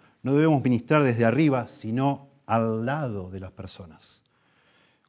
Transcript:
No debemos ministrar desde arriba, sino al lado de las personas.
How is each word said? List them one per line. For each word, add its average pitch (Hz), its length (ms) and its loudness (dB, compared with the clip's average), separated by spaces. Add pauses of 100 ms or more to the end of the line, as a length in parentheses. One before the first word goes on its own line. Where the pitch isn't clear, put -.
(240)
No 135 100 0
debemos 151 300 4
ministrar 127 400 2
desde 117 200 2
arriba, 127 440 2
sino 135 600 -4 (180)
al 113 380 0
lado 120 460 -6
de 95 80 -12
las 92 140 -14
personas. - 720 -18 (840)